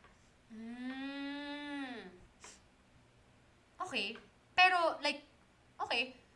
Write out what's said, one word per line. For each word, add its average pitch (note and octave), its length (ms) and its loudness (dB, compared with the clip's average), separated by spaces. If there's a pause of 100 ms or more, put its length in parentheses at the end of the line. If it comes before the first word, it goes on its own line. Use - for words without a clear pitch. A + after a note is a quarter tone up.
(460)
Mm. C4+ 1600 -8 (1700)
Okay. A3+ 340 -2 (400)
Pero, F4+ 480 8
like, D4 240 -2 (540)
okay. C4 340 -2 (220)